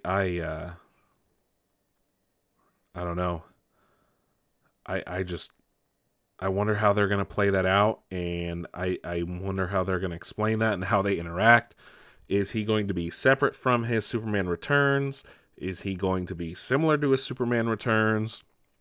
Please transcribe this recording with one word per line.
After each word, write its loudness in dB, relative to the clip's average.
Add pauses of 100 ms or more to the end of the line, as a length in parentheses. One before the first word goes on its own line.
I, 0
uh, -6 (2250)
I -6
don't -4
know. -2 (1400)
I, -4
I -4
just, -6 (840)
I -4
wonder 0
how 4
they're 4
gonna 0
play 0
that 2
out, 4 (100)
and -4
I, -4
I -2
wonder -2
how 0
they're 0
gonna -4
explain -2
that 2
and -4
how 2
they 2
interact. 4 (540)
Is 0
he -2
going 0
to -2
be -2
separate 2
from 2
his 0
Superman -2
Returns? 0 (320)
Is -6
he -2
going 0
to -8
be -6
similar 0
to 2
his 2
Superman 0
Returns? 0 (360)